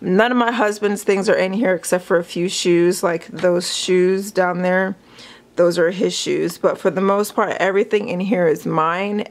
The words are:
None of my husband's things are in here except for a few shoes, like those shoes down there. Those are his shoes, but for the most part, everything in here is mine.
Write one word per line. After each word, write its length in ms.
None 320
of 60
my 120
husband's 540
things 240
are 80
in 160
here 220
except 300
for 140
a 60
few 240
shoes, 540
like 260
those 460
shoes 580
down 300
there. 340
Those 220
are 120
his 240
shoes, 440
but 200
for 120
the 120
most 320
part, 260
everything 480
in 120
here 280
is 180
mine. 540